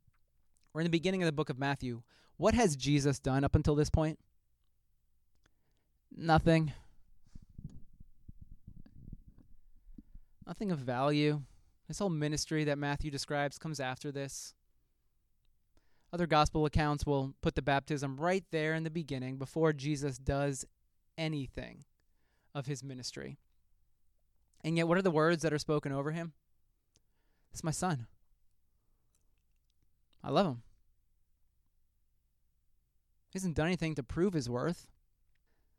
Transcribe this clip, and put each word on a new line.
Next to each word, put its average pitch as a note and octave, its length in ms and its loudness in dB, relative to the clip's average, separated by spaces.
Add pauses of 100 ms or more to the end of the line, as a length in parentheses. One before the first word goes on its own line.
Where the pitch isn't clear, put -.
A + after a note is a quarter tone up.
(720)
We're D#3 100 0
in E3+ 40 2
the F3 40 0
beginning F3+ 320 2
of E3+ 40 4
the D#3 60 4
book D3 160 -2
of B2+ 100 -6
Matthew. C3 440 -4 (340)
What G3 160 4
has A3 240 6
Jesus C3+ 420 4
done C3+ 260 2
up C#3 100 2
until D3+ 200 4
this D3 160 4
point? D#3 280 0 (2000)
Nothing. D#3+ 580 4 (3750)
Nothing F#3+ 240 -6
of E3 80 -2
value. C#3+ 640 2 (460)
This D#3 100 -10
whole G3+ 100 0
ministry D3+ 560 -2
that C#3+ 140 0
Matthew C#3+ 320 -4
describes C#3+ 480 -4
comes D#3+ 200 -8
after C3 320 -6
this. C#3 440 -10 (1600)
Other F3 160 0
gospel D3+ 380 6
accounts D3+ 400 2
will C3+ 380 0
put E3 120 2
the D#3 60 -2
baptism C#3 560 0
right F3+ 340 0
there D#3 220 0
in D#3+ 120 -2
the D#3+ 60 -4
beginning C3+ 460 -4
before D#3 380 2
Jesus C#3 420 -2
does C#3 480 0 (540)
anything C#3 680 -6 (680)
of C#3+ 100 -6
his C3+ 180 -8
ministry. C3+ 540 -10 (1300)
And E3 140 0
yet, E3 100 2
what F3 80 4
are F#3+ 60 2
the F#3 80 2
words D#3 320 4
that D#3+ 100 0
are D3+ 60 0
spoken D3 340 -2
over C#3 200 -4
him? E3 200 -6 (1160)
"This - 80 -14
is - 60 -8
my D#3+ 80 -2
Son. D3 340 -4 (2250)
I C#3 60 -4
love F3 160 4
him." A#2+ 160 -4 (2750)
He - 100 -8
hasn't F#3 180 -2
done D3+ 100 2
anything D#3+ 300 0
to C#3+ 60 -4
prove F3+ 300 0
his C3+ 160 -2
worth. C3+ 380 -4 (920)